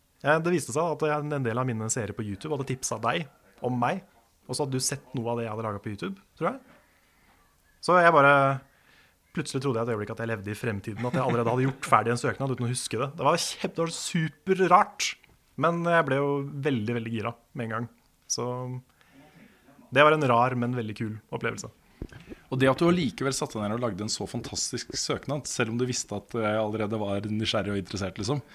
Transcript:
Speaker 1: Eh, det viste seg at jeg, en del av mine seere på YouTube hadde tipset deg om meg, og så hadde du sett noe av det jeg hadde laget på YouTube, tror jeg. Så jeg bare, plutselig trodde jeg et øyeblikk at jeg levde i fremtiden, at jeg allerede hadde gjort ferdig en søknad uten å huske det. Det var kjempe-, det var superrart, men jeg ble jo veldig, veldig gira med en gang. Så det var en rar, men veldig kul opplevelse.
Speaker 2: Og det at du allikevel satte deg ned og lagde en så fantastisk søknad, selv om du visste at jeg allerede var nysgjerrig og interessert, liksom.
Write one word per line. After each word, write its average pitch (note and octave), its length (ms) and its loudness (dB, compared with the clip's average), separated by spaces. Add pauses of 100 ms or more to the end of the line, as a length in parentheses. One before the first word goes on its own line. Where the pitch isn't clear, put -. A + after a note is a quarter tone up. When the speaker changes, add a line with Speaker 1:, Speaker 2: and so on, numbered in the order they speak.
(240)
Speaker 1:
Eh, D3+ 160 4
det E3 140 0
viste C#3 180 -2
seg D3 120 0
at D3+ 180 -2
jeg, D3+ 320 0
en C#3 100 -2
del A2+ 140 0
av B2+ 80 0
mine A2 240 -2
seere G#2+ 240 -4
på A#2 100 -6
YouTube G#2+ 320 -6
hadde C3+ 140 -6
tipset B2 320 -6
deg C#3+ 260 -2 (380)
om B2 100 0
meg, C#3 280 -2 (440)
og C3 80 -6
så D3 80 -2
hadde C3 140 -2
du - 20 0
sett C3+ 240 -4 (140)
noe A#2 140 -4
av A#2+ 80 -2
det A#2 80 -4
jeg G#2+ 40 -6
hadde A2 140 -6
laget G2+ 180 -6
på A2 80 -6
YouTube, F#3 300 -8 (160)
tror E3+ 140 -2
jeg. C4 80 -10 (1200)
Så F3 180 4
jeg E3+ 140 8
bare, C#3 480 6 (760)
plutselig C#3 280 -4
trodde A#2+ 180 0
jeg A#2 60 -2
et B2 80 -2
øyeblikk G#2 180 -6
at A2+ 80 -8
jeg A#2 80 -4
levde G#2 240 -4
i - 60 -10
fremtiden, A2+ 500 -4
at - 80 -2
jeg C3 80 2
allerede A#2 240 2
hadde B2+ 160 2
gjort C3 240 -4
ferdig A2 240 4
en A#2+ 80 -2
søknad C3 320 -2
uten A#2+ 140 -4
å A#2+ 40 -2
huske A#2+ 300 -4
det. C#3 160 -4
Det C#3 80 -2
var D#3 100 4
kjempe-, - 400 -4
det E3 80 -2
var E3 140 -6
superrart, F3 1120 2 (480)
men E3+ 260 2
jeg E3+ 240 4
ble C3+ 140 2
jo C#3+ 80 2 (400)
veldig, A#2+ 300 0
veldig A2+ 180 -6
gira A2 160 -4 (200)
med B2 120 -6
en A2+ 80 -4
gang. A#2 160 -4 (420)
Så A#2+ 140 -4 (1500)
det C#3 140 10
var D#3 100 8
en D3 140 2
rar, B2 260 4
men A#2+ 220 -2
veldig G#2+ 180 -6
kul G#2+ 220 -6 (180)
opplevelse. A2+ 320 -6 (840)
Speaker 2:
Og C3 80 -2
det C3 140 6
at C3 80 0
du E3+ 80 6
allikevel C#3 480 2
satte C3 240 -6
deg G#2 80 -2
ned G#2 80 -2
og B2 80 -4
lagde G2+ 180 -4
en G#2+ 80 -6
så - 160 -4
fantastisk - 720 -6
søknad, C#3 560 -4
selv A2 220 -2
om A#2+ 40 -2
du B2 80 0
visste B2 300 -6
at - 160 -10
jeg A2 320 0
allerede G#2+ 340 -2
var G2+ 300 -2
nysgjerrig G#2 480 -2
og - 20 0
interessert, F#2+ 400 -6
liksom. A#2+ 220 -2 (160)